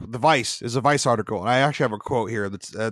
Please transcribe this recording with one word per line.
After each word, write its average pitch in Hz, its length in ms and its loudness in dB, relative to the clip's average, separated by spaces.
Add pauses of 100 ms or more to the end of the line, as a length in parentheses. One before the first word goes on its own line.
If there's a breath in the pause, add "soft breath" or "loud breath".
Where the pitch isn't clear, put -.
the 117 160 -10
Vice, 131 440 2
is 120 140 -4
a 127 60 0
Vice 143 240 2
article, 110 340 0
and 98 100 -4
I 127 100 4
actually 143 260 2
have 110 80 0
a 104 40 -6
quote 113 320 -2
here 104 200 -4
that's, - 260 -12
uh, 110 160 -2